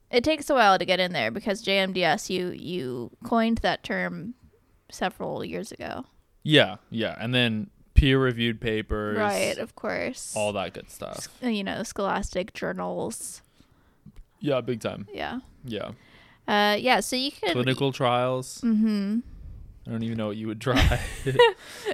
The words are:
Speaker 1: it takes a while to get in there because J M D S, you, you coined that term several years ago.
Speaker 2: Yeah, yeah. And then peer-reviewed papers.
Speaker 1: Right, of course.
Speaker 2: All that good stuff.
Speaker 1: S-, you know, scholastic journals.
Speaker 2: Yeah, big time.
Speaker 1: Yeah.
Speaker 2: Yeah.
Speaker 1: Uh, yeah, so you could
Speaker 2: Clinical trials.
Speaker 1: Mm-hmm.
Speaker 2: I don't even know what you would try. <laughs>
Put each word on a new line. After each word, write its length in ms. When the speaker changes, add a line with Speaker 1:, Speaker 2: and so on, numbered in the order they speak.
Speaker 1:
it 120
takes 260
a 40
while 240
to 80
get 140
in 140
there 180
because 300
J 180
M 140
D 100
S, 260
you, 200
you 640
coined 360
that 240
term 520
several 520
years 280
ago. 340
Speaker 2:
Yeah, 320
yeah. 280
And 140
then 380
peer-reviewed 680
papers. 560
Speaker 1:
Right, 400
of 180
course. 600
Speaker 2:
All 180
that 200
good 180
stuff. 360
Speaker 1:
S-, 100
you 120
know, 180
scholastic 720
journals. 880
Speaker 2:
Yeah, 220
big 180
time. 320
Speaker 1:
Yeah. 280
Speaker 2:
Yeah. 280
Speaker 1:
Uh, 320
yeah, 200
so 160
you 160
could 220
Speaker 2:
Clinical 380
trials. 720
Speaker 1:
Mm-hmm. 580
Speaker 2:
I 40
don't 120
even 140
know 100
what 100
you 100
would 140
try. 380
<laughs> 140